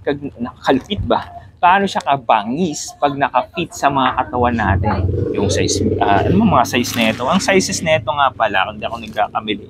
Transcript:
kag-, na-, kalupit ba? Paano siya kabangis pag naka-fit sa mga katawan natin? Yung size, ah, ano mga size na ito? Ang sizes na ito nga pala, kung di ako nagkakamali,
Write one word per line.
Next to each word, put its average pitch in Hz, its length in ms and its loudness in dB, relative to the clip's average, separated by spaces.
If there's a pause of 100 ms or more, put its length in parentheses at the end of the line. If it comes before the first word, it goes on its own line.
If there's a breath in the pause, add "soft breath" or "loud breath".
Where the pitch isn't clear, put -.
kag-, 143 400 -6
na-, 123 240 -10
kalupit 151 400 0
ba? - 320 -2 (200 loud breath)
Paano 190 320 4
siya - 160 -6
kabangis 135 960 -2
pag 143 160 0
naka-fit 135 560 -2
sa - 160 0
mga 131 320 0
katawan 123 320 0
natin? 98 560 0 (240)
Yung 101 160 0
size, 92 320 0 (160)
ah, 101 240 2
ano 190 240 4
mga 139 240 4
size 123 240 -2
na 113 160 2
ito? 113 160 -2
Ang 170 160 2
sizes - 400 0
na 156 160 2
ito 151 160 0
nga 139 160 2
pala, 101 400 0
kung 107 80 -10
di 110 80 -10
ako 113 160 -8
nagkakamali, 107 680 -4